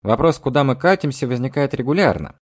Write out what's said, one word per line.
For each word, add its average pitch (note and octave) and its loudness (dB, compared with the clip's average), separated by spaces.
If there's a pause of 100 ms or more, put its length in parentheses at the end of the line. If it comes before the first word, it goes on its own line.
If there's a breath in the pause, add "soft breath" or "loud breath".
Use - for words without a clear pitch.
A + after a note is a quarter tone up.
Вопрос, C3+ 2
куда C#3 0
мы C3 2
катимся, D3 0
возникает C3 -2
регулярно. C3 -2